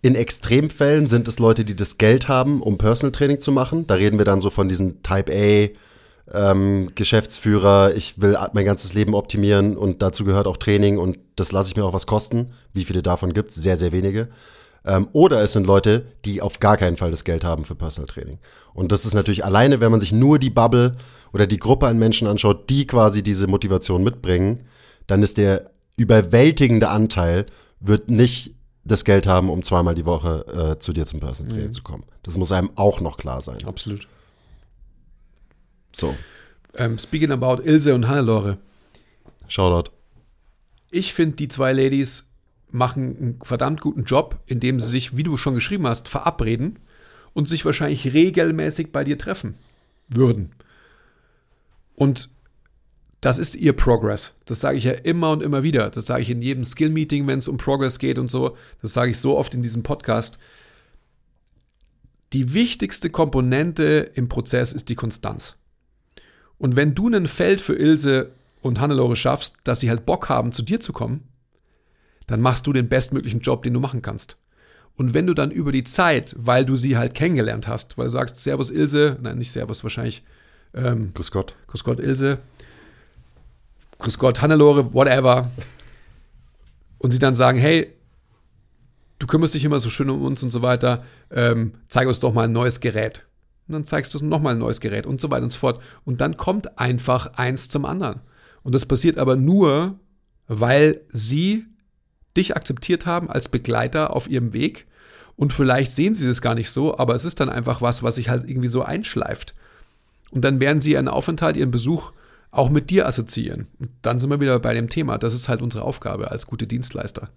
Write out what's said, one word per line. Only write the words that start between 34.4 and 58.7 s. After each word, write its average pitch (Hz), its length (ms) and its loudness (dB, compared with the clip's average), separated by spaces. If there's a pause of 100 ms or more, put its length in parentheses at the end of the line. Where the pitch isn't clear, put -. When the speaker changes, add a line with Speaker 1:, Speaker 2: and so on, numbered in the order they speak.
Speaker 1:
So. 71 240 -4 (600)
Speaker 2:
Ähm, 113 220 -2
speaking 151 340 -2
about 127 320 0
Ilse 151 320 4
und 117 120 0
Hannelore. 110 500 0 (880)
Speaker 1:
Shoutout. 90 440 0 (1000)
Speaker 2:
Ich 190 220 -4
find, 160 260 0
die 147 80 -4
zwei 131 260 0
Ladies 135 560 0 (400)
machen 127 480 -2
einen 120 240 -6
verdammt 139 400 -4
guten 143 220 -4
Job, - 420 0
indem 127 340 -2
sie 113 100 -4
sich, 127 280 -4
wie 147 60 -2
du 156 140 -2
schon 131 180 -2
geschrieben 165 320 -2
hast, 117 200 -4
verabreden 131 720 -4 (540)
und 147 160 -2
sich 160 160 -4
wahrscheinlich 143 480 -2
regelmäßig 160 800 2
bei 143 120 -4
dir 143 140 -2
treffen - 380 -8 (520)
würden. 113 440 0 (1400)
Und 139 340 0 (920)
das 131 180 0
ist 160 160 -4
ihr 147 180 2
Progress. 107 600 0 (120)
Das 110 140 -6
sage 139 180 0
ich 110 60 -4
ja 127 80 2
immer 165 400 -2
und 151 100 -2
immer 139 220 -2
wieder. 139 260 0
Das - 160 -10
sage 127 160 -2
ich 117 80 -4
in 120 120 -4
jedem 127 220 -4
Skill-Meeting, 156 600 -2
wenn's 135 220 -2
um 135 100 -6
Progress 135 420 -2
geht 131 200 -2
und 123 100 -4
so. 127 260 -2 (260)